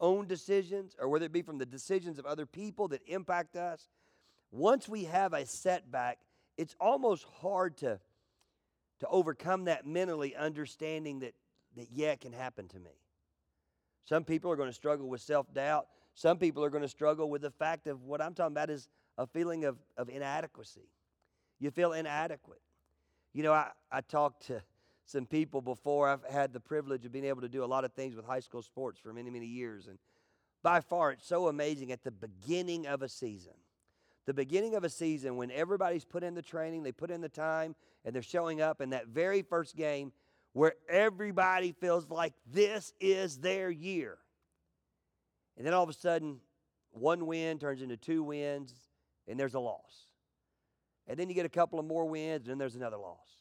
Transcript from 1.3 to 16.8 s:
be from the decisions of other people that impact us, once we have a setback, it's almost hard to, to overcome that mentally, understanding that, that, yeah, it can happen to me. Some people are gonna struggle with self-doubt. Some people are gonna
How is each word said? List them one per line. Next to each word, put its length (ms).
be 100
from 160
the 80
decisions 520
of 80
other 180
people 440
that 180
impact 480
us, 340
once 380
we 160
have 280
a 140
setback, 720
it's 240
almost 440
hard 360
to, 240
to 80
overcome 600
that 200
mentally, 480
understanding 840
that, 140
that, 160
yeah, 180
it 100
can 120
happen 340
to 140
me. 180
Some 200
people 260
are 60
gonna 160
struggle 360
with 120
self-doubt. 640
Some 220
people 280
are 60
gonna 180